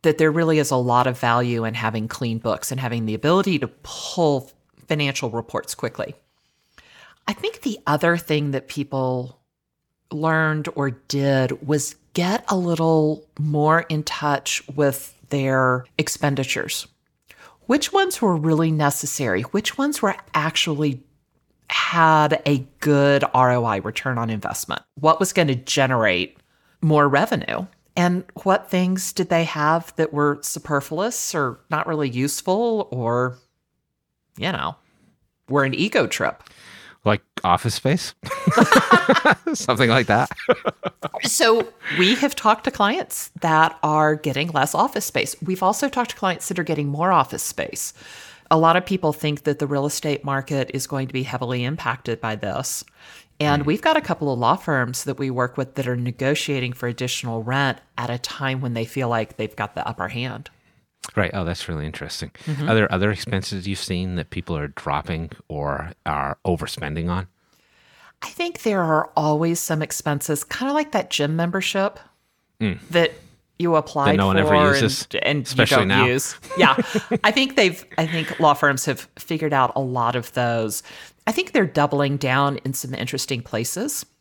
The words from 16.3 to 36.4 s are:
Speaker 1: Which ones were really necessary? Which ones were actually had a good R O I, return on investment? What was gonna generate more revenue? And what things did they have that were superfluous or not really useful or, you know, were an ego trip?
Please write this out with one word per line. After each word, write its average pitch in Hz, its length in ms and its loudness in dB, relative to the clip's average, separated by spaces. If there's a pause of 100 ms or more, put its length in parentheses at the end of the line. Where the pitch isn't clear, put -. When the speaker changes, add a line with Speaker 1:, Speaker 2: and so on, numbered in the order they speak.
Speaker 1:
Which 294 260 0
ones 381 300 2
were 185 160 4
really 160 340 2
necessary? 139 680 0
Which 208 360 -4
ones 285 240 0
were 196 140 0 (200)
actually 151 680 0 (680)
had 156 760 4
a 143 140 2 (200)
good 143 440 4 (100)
R 127 200 6
O 123 120 2
I, 107 120 0
return 107 420 -4
on 113 100 -2
investment? - 540 -6 (100)
What 156 260 4
was 190 140 0
gonna 147 220 2
generate 120 840 0 (440)
more 151 280 6
revenue? 139 560 0 (320)
And 180 260 2 (200)
what - 260 0
things 185 420 0
did 175 180 -2
they 165 160 4
have 156 500 0
that 160 180 0
were 147 280 2
superfluous 156 920 -4
or 139 260 -2 (120)
not 156 160 -2
really 151 220 -2
useful 190 840 -2
or, 123 460 0 (1000)
you 180 140 -4
know, 73 240 -6 (720)
were 139 140 2
an 135 100 0
ego 180 320 2
trip? - 380 -4 (600)